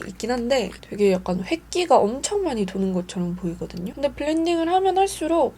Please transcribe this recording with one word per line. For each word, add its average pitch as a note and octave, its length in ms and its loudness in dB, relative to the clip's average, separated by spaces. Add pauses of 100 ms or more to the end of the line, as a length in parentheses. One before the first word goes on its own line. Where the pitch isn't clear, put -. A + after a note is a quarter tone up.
있긴 G#3+ 240 -6
한데, A#3+ 400 0 (120)
되게 G3+ 300 2
약간 F#3 300 -2
획기가 E4 560 2
엄청 D4 460 0
많이 A3+ 220 0
도는 F#3+ 260 -2
것처럼 F3 440 -4
보이거든요. F3+ 580 -8
근데 C#4 180 -2
블렌딩을 E4 560 0
하면 F#4+ 300 2
할수록 E4 600 2